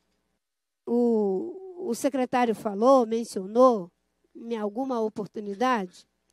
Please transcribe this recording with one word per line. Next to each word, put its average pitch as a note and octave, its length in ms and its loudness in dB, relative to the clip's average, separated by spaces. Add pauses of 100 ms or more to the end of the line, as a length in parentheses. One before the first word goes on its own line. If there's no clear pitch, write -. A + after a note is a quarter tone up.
(880)
o, A#3+ 1000 0
o A#3 60 -2
secretário B3 600 0
falou, A3+ 520 4
mencionou A3 840 2 (440)
em A#3 220 -8
alguma A3+ 440 -4
oportunidade, G#3 1040 -4 (260)